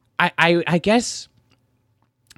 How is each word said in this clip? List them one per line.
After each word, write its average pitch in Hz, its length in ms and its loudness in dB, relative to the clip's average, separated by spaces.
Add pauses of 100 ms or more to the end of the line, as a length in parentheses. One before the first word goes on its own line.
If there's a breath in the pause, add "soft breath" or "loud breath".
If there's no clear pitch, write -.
(200)
I, 175 180 0
I, 170 300 2
I 170 100 0
guess 220 500 -2 (1120)